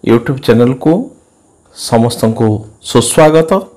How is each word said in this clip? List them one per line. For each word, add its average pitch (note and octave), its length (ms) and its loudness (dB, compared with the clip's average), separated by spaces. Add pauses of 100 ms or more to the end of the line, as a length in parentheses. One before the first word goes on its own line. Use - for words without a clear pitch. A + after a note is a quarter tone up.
YouTube A#2 360 0
ଚ୍ୟାନେଲକୁ B2 520 0 (840)
ସମସ୍ତଙ୍କୁ A#2 720 -2 (360)
ସୁସ୍ୱାଗତ। D#3+ 680 2 (260)